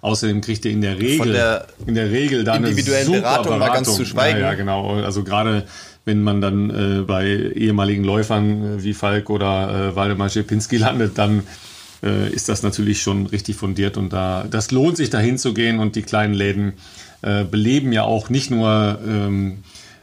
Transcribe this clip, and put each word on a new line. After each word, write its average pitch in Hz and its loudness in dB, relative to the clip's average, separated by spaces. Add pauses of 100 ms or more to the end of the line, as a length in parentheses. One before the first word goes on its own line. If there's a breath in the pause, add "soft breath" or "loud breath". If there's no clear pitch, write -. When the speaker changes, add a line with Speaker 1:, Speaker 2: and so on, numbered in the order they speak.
Speaker 1:
Außerdem 107 0
kriegt 107 -6
ihr 107 -2
in 104 0
der 98 -2
Regel, 131 0
Speaker 2:
Von 117 2
der 113 0 (180)
Speaker 1:
in 117 0
der 107 0
Regel 131 0
dann 113 2
eine 113 0
Speaker 2:
individuellen 135 2
Speaker 1:
super 190 4
Speaker 2:
Beratung 127 2
mal - 2
ganz 127 2
Speaker 1:
Beratung. 107 2
Speaker 2:
zu 123 -2
schweigen. 147 2
Speaker 1:
Ja, 131 0
ja, 101 0
genau. 98 -2
Also 101 -2
gerade 104 0 (380 loud breath)
wenn 104 2
man 104 2
dann, 101 0
äh, - 2
bei 95 0
ehemaligen 101 2
Läufern, 104 0
äh, 92 -6
wie 104 -2
Falk 104 -2
oder, 98 0
äh, 87 -8
Waldemar 98 0
Schierpinski 107 -2
landet, 113 0
dann 104 2 (600 loud breath)
äh, 101 0
ist - -4
das 104 -2
natürlich 104 0
schon 98 0
richtig 104 -4
fundiert 98 -2
und 95 -4
da, 92 -2
das 110 -4
lohnt 151 2
sich, 139 -2
dahin 117 2
zu 123 -2
gehen 113 0
und 107 0
die 107 -2
kleinen 107 0
Läden, 101 0 (480 loud breath)
äh, 101 0
beleben 117 2
ja 107 2
auch 110 0
nicht 131 -2
nur, 107 2
ähm, 101 -2 (400 loud breath)